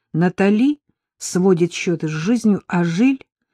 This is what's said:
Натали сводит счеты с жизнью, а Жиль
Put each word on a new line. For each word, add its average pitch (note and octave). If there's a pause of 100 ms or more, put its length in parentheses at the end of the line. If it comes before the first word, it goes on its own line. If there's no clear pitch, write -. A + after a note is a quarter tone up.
(140)
Натали G3+ (380)
сводит F3
счеты E3
с D#3
жизнью, G3
а F3
Жиль G#3+ (280)